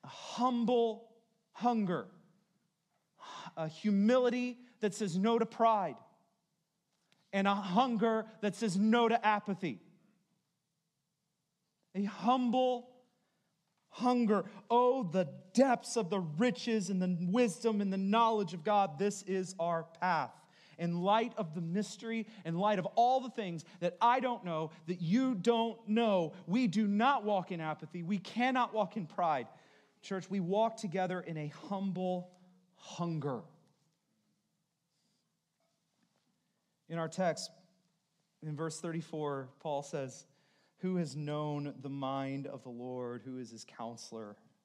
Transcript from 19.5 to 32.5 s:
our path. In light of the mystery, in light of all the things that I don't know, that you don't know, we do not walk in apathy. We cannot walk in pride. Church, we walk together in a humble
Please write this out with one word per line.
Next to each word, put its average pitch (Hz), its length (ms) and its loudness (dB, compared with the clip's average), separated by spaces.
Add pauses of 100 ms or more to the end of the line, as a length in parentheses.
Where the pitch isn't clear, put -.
our 165 240 0 (160)
path. 160 320 0 (480)
In 170 220 -2
light 220 340 2
of 165 180 -6
the 180 60 -6
mystery, 208 680 -4 (200)
in 165 120 -2
light 208 220 2
of 175 60 -4 (100)
all 247 240 6
the 247 120 -6
things 175 340 -6 (160)
that 175 180 -2
I 240 220 6
don't 240 240 -2
know, 160 260 -2 (160)
that 180 140 -4
you 247 340 2
don't 226 420 2 (120)
know, 208 420 2 (160)
we 233 200 2
do 202 200 2
not 220 380 4
walk 190 260 0
in 170 80 -4
apathy. 156 420 -6
We 190 160 -2
cannot 240 560 0
walk 214 220 0
in 180 120 -6
pride. 151 400 0 (540)
Church, 190 280 -8
we 196 100 -2
walk 214 380 0
together 185 420 -2
in 160 160 -8
a 151 160 -6 (160)
humble 185 640 -4 (440)